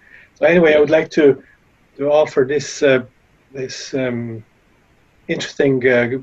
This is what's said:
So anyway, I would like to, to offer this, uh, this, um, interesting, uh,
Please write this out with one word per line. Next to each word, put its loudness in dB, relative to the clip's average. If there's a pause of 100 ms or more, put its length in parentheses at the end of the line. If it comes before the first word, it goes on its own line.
(360)
So -2
anyway, 4
I 4
would 2
like 0
to, 2 (540)
to -4
offer 2
this, -6
uh, 2 (480)
this, -14
um, -6 (840)
interesting, -2
uh, 0